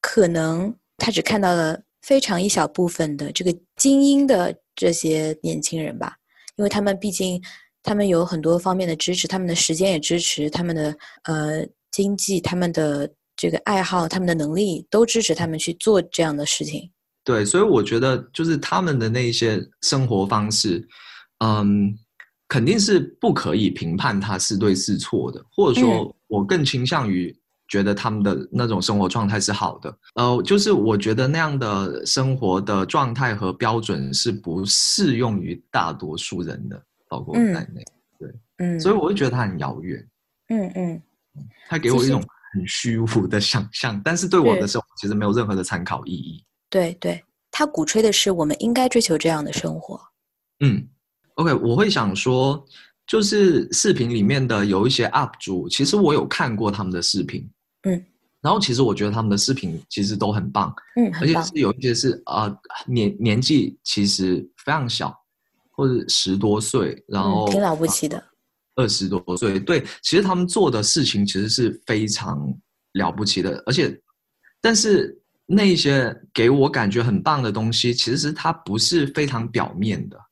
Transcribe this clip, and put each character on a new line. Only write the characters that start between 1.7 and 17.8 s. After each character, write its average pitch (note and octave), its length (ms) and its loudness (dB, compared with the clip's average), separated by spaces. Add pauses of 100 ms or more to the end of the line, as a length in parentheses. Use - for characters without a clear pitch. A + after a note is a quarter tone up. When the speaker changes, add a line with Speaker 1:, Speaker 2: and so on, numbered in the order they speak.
Speaker 1:
非 C4+ 180 2
常 G3 220 0
一 G3 80 0
小 E3+ 180 2
部 F3 220 0
分 D3+ 300 -4
的 D3 140 -8
这 F3+ 120 -6
个 F3 100 2 (220)
精 C#4 260 4
英 C#4 240 6
的 F#3+ 320 2 (160)
这 F3+ 160 2
些 D#3 520 -2
年 D#3+ 180 -4
轻 D#3+ 220 -4
人 - 160 -8
吧， - 180 -10 (400)
因 G#3 60 -2
为 G3+ 60 2
他 G3+ 120 0
们 G3 180 0
毕 G3+ 120 -4
竟 F3+ 300 -4 (420)
他 G#3 120 -2
们 G3+ 140 2
有 F3 160 4
很 F3 160 -4
多 E3 180 2
方 F#3 160 0
面 F#3 140 -2
的 D#3+ 80 -2
支 F3+ 180 -2
持， - 140 -4
他 F#3+ 100 -4
们 F#3 80 -4
的 E3 80 -2
时 E3 220 0
间 F#3+ 160 2
也 D#3 80 0
支 E3+ 180 -2
持， D3+ 300 -2
他 E3+ 160 -4
们 E3+ 100 -2
的， D3+ 220 -4 (280)
呃， D#3 420 -4 (240)
经 G3+ 260 0
济、 F#3+ 240 -2
他 F3+ 160 -4
们 F3+ 160 0
的 C#3+ 360 0 (280)
这 F3 140 -2
个 D#3+ 80 -2
爱 G3 240 0
好、 F3 260 0
他 F#3+ 100 -2
们 F#3 80 0
的 E3+ 80 2
能 D3+ 220 -2
力 F#3 340 -2
都 A3 140 6
支 A#3 160 0
持 E3 140 0
他 E3 120 -2
们 D#3+ 120 -4
去 E3+ 160 -6
做 G#3 260 4
这 E3+ 220 -2
样 D#3 120 0
的 D3 120 -4
事 - 180 -4
情。 D#3+ 260 -10 (320)
Speaker 2:
对， A2 220 2
所 E3+ 160 2
以 - 20 6
我 D#3 200 4